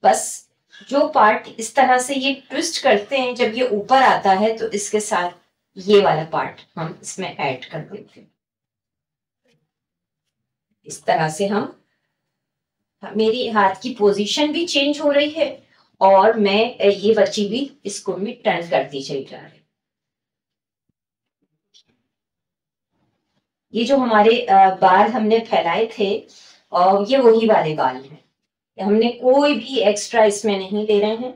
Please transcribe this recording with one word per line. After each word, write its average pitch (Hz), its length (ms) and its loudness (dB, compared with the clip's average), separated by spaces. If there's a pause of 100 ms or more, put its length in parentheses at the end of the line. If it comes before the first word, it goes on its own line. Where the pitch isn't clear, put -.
बस - 420 0 (420)
जो 285 220 2
पार्ट 226 400 2
इस - 260 -12
तरह 254 220 4
से 254 160 -4
ये 269 180 -2 (180)
ट्विस्ट 311 320 -6
करते 233 360 0
हैं, 247 160 -4
जब 233 200 -2
ये 247 160 -2
ऊपर 247 340 0
आता 196 300 2
है 220 240 0
तो 233 120 -6
इसके 208 320 -4
साथ 180 280 -4 (460)
ये 196 240 2
वाला 160 260 0
पार्ट - 340 -8 (160)
हम 160 260 -10
इसमें 180 260 -12
ऐड 165 360 -8
कर 165 160 -14
देते - 400 -18
हैं। - 100 -20 (2500)
इस - 180 -18
तरह 160 260 -2
से 196 160 -4
हम, 214 280 -4 (1300)
मेरी 220 460 -2
हाथ 226 340 2
की 247 120 -8
position 208 580 0
भी 339 140 -4
change 285 340 -2
हो 294 100 2
रही 294 200 2
है 311 160 -2 (540)
और 277 380 4
मैं, 208 420 0
ये 202 340 2
बच्ची 202 340 0
भी 269 220 -6 (160)
इसको 196 280 -8
भी 208 180 -8 (120)
turn 175 260 -4
करती 147 320 -4
चली 135 220 -8
जा - 120 -18
रही - 100 -20
है। - 120 -20
हूँ। - 2250 -20 (1900)
ये 233 100 0
जो 277 120 2
हमारे, 226 440 4
अ, 190 360 4
बाल 202 340 4
हमने 220 300 0
फैलाए 185 500 -2
थे 202 200 -4 (640)
और 190 380 2
ये 269 100 2
वही 226 260 6
वाले 156 280 2
बाल 131 220 -2
हैं, 135 280 -20 (540)
हमने 214 340 2
कोई 277 440 2
भी 262 260 -6
extra 208 440 2
इसमें 208 320 -2
नहीं 202 280 -6
ले 214 140 2
रहे 214 160 -2
हैं। 254 200 -10